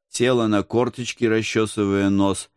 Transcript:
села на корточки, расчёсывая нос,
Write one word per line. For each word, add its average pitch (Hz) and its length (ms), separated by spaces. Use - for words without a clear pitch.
села 120 380
на 104 160
корточки, 120 640
расчёсывая 107 840
нос, 98 480